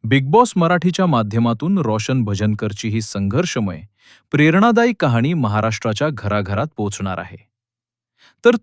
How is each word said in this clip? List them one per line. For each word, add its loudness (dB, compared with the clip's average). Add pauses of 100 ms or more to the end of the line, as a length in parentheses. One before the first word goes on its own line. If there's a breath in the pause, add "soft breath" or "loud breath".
बिग 0
बॉस 4
मराठीच्या 2
माध्यमातून 0
रोशन 0
भजनकरची -2
ही -2
संघर्षमय, -4 (480 soft breath)
प्रेरणादायी 4
कहाणी 2
महाराष्ट्राच्या -2
घराघरात -4 (100)
पोचणार -6
आहे. -16 (960 soft breath)
तर 8 (120)